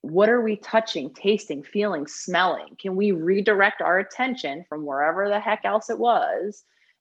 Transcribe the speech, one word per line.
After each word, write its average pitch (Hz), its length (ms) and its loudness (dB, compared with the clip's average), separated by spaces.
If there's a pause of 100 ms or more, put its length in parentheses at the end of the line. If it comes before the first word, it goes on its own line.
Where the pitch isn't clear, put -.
What 180 280 4
are 240 120 4
we 214 160 0
touching, 196 560 -2
tasting, 196 500 -2
feeling, 196 440 -2
smelling? 170 720 -2
Can 190 160 -4
we 208 160 2
redirect 196 680 2
our 170 180 2
attention 202 680 -6
from 151 180 -8
wherever 156 440 0
the 202 100 0
heck 214 240 -4
else 214 260 -2
it 220 100 -4
was? 202 680 0 (360)